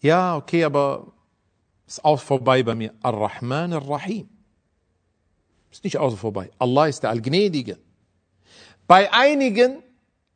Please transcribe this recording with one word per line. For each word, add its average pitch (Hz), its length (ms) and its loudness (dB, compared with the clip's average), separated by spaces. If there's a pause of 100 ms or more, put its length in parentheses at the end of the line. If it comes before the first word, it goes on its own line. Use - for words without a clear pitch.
ja, 175 340 2
okay, 165 300 -2
aber 139 480 -4 (720)
ist - 160 -14
auch 151 160 2
vorbei 131 420 0
bei 113 140 -2
mir. 110 260 -8
Ar-Rahman 123 720 -4
Ar-Rahim. 151 540 -8 (1400)
Ist - 120 -14
nicht 175 140 -4
außer 123 200 -2
vorbei. 101 420 -8
Allah 131 280 2
ist 139 140 -6
der 107 80 -2
Allgnädige. 131 680 -2 (1080)
Bei 190 240 8
einigen, 262 720 2 (520)